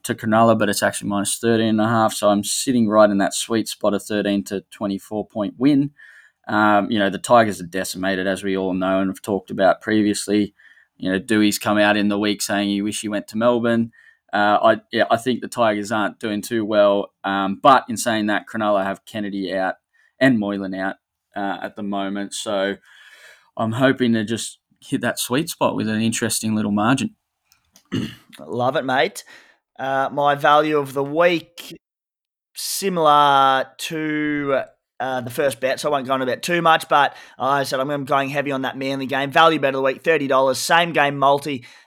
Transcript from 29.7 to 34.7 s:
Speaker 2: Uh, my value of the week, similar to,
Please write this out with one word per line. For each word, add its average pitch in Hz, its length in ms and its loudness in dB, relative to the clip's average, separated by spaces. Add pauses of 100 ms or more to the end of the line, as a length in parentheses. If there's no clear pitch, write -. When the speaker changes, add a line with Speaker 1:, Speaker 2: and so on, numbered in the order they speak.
Speaker 2:
Uh, 135 340 -2
my 143 220 2
value 151 440 4
of 135 140 -4
the 139 120 -2
week, 165 760 -2 (760)
similar 147 1120 4 (120)
to, 151 840 -4 (380)